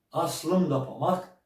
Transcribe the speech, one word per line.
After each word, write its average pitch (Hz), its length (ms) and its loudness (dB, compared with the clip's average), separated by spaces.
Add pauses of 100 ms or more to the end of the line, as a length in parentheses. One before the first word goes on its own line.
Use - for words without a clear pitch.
(120)
aslım 156 580 0
da 139 160 0
Pomak, - 600 -2